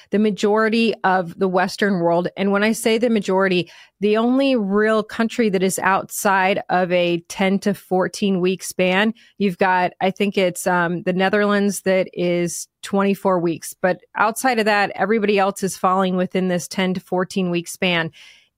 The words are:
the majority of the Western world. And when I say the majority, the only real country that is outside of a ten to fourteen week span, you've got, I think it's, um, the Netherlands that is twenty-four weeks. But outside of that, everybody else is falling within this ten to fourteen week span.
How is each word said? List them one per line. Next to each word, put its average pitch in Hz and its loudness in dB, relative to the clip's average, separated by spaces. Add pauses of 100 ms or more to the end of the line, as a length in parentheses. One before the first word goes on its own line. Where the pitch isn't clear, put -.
(120)
the 202 2
majority 214 2 (100)
of 180 0
the 190 0
Western 185 0
world. 170 2 (100)
And 196 0
when 202 0
I 220 2
say 226 0
the 240 2
majority, 190 0 (280)
the 208 2
only 262 2
real 214 2
country 226 -2
that 185 0
is 190 0
outside 190 0
of 180 0
a 175 2 (120)
ten 190 0
to 202 -2
fourteen 185 -2
week 185 0
span, 185 0 (240)
you've 196 0
got, 180 2
I 190 2
think 202 -4
it's, 180 0
um, 175 0
the 185 -2
Netherlands 202 0
that 190 0
is 175 -2 (160)
twenty-four 196 0
weeks. 165 -4
But - -2 (140)
outside 226 0
of 208 0
that, 208 2
everybody 202 0
else 196 0
is 185 -4
falling 185 0
within 185 -2
this 180 -2
ten 185 -2
to 180 -6
fourteen 185 -4
week 175 -4
span. 170 -2 (460)